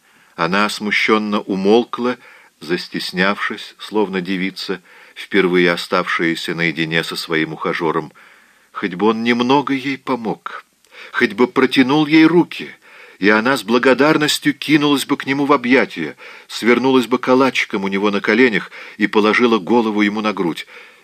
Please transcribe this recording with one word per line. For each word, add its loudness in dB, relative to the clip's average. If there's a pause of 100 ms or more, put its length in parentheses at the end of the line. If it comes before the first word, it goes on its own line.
(340)
она 0
смущенно -2
умолкла, 0 (440)
застеснявшись, -6
словно -4
девица, -6 (320)
впервые 2
оставшаяся -2
наедине -2
со -10
своим -2
ухажером. -4 (600)
Хоть -6
бы -2
он 0
немного 2
ей -6
помог, -8 (480)
хоть 0
бы 2
протянул 2
ей 6
руки, 0 (440)
и 0
она 2
с -6
благодарностью 2
кинулась 0
бы -2
к -8
нему -2
в 2
объятия, 0 (320)
свернулась 2
бы 0
калачиком 0
у -4
него 0
на -2
коленях 2 (280)
и 2
положила 2
голову 0
ему 0
на -2
грудь. -4 (380)